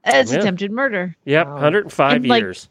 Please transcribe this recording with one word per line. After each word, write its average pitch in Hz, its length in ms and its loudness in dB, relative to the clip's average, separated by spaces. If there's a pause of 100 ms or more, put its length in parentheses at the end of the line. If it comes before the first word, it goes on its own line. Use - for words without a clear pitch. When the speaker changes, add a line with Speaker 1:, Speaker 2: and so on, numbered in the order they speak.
Speaker 1:
It's 233 280 2
Speaker 2:
Yeah. 156 80 2
Speaker 1:
attempted 196 320 -2
murder. 208 440 -4 (100)
Speaker 2:
Yep, 147 200 2
Speaker 3:
Wow. 143 120 -12
Speaker 2:
hundred 160 260 2
and - 80 -14
five 143 240 2
Speaker 1:
And, 123 100 -2
like, 233 160 4
Speaker 2:
years. - 280 -12